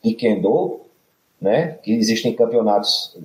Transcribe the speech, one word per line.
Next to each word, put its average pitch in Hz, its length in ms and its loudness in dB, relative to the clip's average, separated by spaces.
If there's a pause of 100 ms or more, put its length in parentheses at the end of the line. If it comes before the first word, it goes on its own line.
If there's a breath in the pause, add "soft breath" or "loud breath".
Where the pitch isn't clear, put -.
de 113 120 0
Kendo, 110 640 0 (600)
né, 147 320 0 (100)
que 107 100 -2
existem 113 420 0
campeonatos 110 920 0